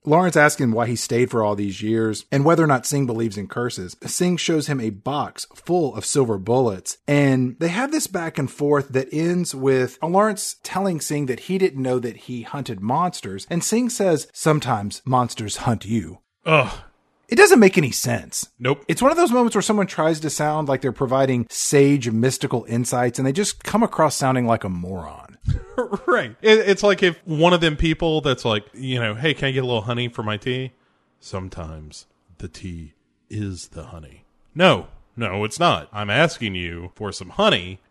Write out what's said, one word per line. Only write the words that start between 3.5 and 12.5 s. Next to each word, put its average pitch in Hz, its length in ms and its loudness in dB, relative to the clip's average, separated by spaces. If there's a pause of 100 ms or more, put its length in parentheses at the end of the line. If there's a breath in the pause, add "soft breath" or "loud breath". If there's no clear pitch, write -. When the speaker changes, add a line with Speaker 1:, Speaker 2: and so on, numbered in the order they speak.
Speaker 1:
Singh 180 340 -2
shows 156 280 -2
him 139 160 -4
a 110 80 -2
box 110 640 -6
full 165 420 -2
of - 80 -8
silver 113 360 0
bullets, 110 580 0 (100)
and 135 520 2
they 170 100 0
have 247 220 -4
this 311 160 -2
back 165 320 -6
and 135 100 -2
forth 147 400 0
that 131 240 -2
ends 170 400 -2
with 131 480 0
Lawrence 196 640 0
telling 185 360 -2
Singh 147 280 -2
that 120 140 -4
he 185 180 -2
didn't 151 220 0
know 127 180 0
that 117 180 -6
he 123 240 -10
hunted 123 400 -10